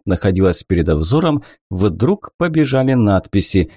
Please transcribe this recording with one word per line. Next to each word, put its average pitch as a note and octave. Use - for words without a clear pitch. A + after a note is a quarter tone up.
находилась F#2
перед E2+
взором, C#3
вдруг G2+
побежали C3+
надписи. G2